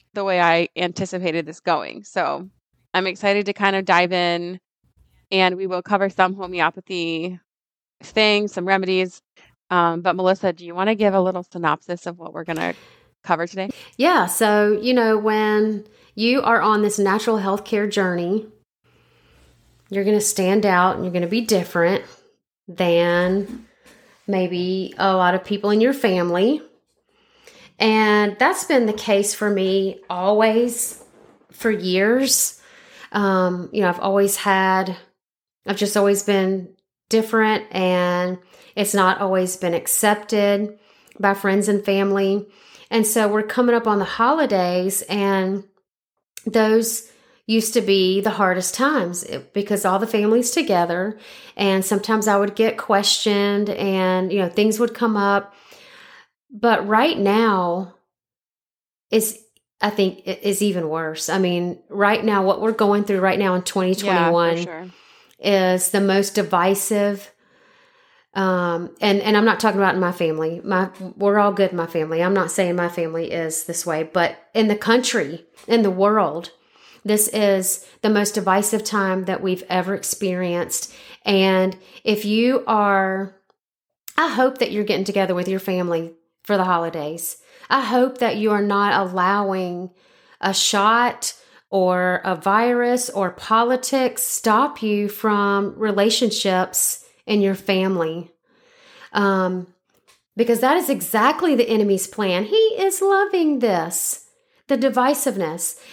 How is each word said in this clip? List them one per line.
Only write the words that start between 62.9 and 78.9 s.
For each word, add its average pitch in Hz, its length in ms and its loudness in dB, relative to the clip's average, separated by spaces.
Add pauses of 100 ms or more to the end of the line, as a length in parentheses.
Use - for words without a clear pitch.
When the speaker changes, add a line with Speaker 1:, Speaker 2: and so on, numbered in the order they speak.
Speaker 2:
through 196 160 0
right 185 220 2
now 190 140 2
in 180 80 0
twenty 185 340 0
twenty-one 170 640 2
Speaker 1:
Yeah, 175 40 -4
for 175 80 -8
sure. 170 200 -14 (500)
Speaker 2:
is 185 500 2
the 202 100 2
most 196 360 2
divisive. 196 960 0 (1000)
Um, 180 680 -2
and, 202 200 2
and 208 160 2
I'm 214 80 4
not 220 140 2
talking 196 220 2
about 190 160 2
in 185 40 0
my 180 120 0
family. 160 500 -4
My, 185 280 -2 (260)
we're 202 240 2
all 202 120 4
good 190 200 0
in 180 40 -6
my 165 120 -2
family. 160 340 -2
I'm 185 120 2
not 180 180 0
saying 180 240 0
my 175 120 0
family 165 440 -6
is 165 320 -6
this - 200 -8
way, 160 200 -2
but 170 340 -2 (160)
in 220 140 2
the 208 80 0
country, 208 680 -2 (220)
in 233 160 2
the 202 80 2
world, 185 640 0 (520)
this 208 220 2
is 196 580 0 (180)
the 214 80 2
most 208 260 0
divisive 208 480 0
time 190 400 -2